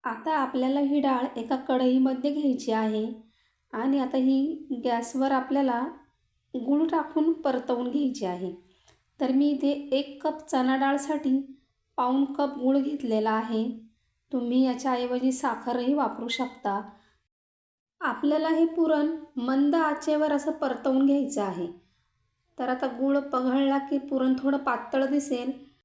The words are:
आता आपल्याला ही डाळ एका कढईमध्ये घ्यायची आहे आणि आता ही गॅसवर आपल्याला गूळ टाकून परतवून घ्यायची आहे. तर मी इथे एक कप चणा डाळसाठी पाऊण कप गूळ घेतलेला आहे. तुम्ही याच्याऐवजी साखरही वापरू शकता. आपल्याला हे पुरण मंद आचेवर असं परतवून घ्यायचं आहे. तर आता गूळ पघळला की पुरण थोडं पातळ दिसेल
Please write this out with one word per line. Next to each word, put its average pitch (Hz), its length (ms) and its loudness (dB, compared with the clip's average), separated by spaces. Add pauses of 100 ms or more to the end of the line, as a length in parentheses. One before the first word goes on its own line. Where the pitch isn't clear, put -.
आता 294 300 -4
आपल्याला 262 460 0
ही 285 200 2
डाळ 262 400 0
एका 233 160 -2
कढईमध्ये 262 760 2
घ्यायची 285 400 0
आहे 220 540 -2 (480)
आणि 269 260 0
आता 269 180 -2
ही 269 480 2 (200)
गॅसवर 247 460 0
आपल्याला 262 500 0 (720)
गूळ 285 340 0
टाकून 320 460 0
परतवून 247 560 -2
घ्यायची 240 360 0
आहे. 180 280 -4 (680)
तर 262 120 0
मी 277 180 4
इथे 277 220 0
एक 285 520 -4
कप 311 240 -4
चणा 262 280 2
डाळसाठी 277 640 0 (580)
पाऊण 262 280 2
कप 277 320 -2
गूळ 262 200 2
घेतलेला 240 540 0
आहे. 226 380 -2 (600)
तुम्ही 247 320 2
याच्याऐवजी 247 680 0
साखरही 247 640 -2
वापरू 240 340 -2
शकता. 214 640 -4 (1120)
आपल्याला 311 480 2
हे 320 160 6
पुरण 320 500 2 (220)
मंद 269 380 2
आचेवर 302 560 2
असं 294 200 0
परतवून 269 540 0
घ्यायचं 277 360 2
आहे. 180 260 -4 (920)
तर 247 100 -2
आता 254 180 -2
गूळ 269 320 0
पघळला 269 580 0
की 277 200 -2
पुरण 262 420 0
थोडं 277 180 0
पातळ 269 480 -2
दिसेल 262 460 -2 (340)